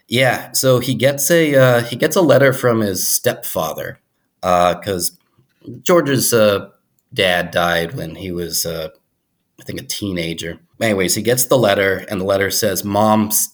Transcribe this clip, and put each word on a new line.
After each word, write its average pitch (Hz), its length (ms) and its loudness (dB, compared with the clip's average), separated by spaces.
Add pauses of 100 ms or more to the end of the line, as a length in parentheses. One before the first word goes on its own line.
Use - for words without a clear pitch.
Yeah, 117 440 0
so 131 280 2
he 123 140 -2
gets 139 380 0
a, 160 240 2
uh, 123 280 4
he 123 120 -8
gets 156 200 -2
a 202 60 4
letter 135 300 6
from 120 300 0
his 98 260 -2
stepfather, 85 920 -4 (440)
uh, 90 320 2
'cause 90 420 -6 (640)
George's, 143 520 2
uh, 104 360 2 (440)
dad 90 380 0
died 85 420 0
when 82 220 -10
he 90 160 -10
was, 85 340 -4
uh, 80 240 -6 (680)
I - 40 -20
think, - 160 -10
a 131 60 -12
teenager. 85 720 -6 (220)
Anyways, 101 320 0
he 110 80 -4
gets 127 240 0
the 143 120 2
letter, 98 520 2
and 101 100 -4
the 92 60 -4
letter 98 240 0
says, 95 340 -2
"Mom's, 104 720 2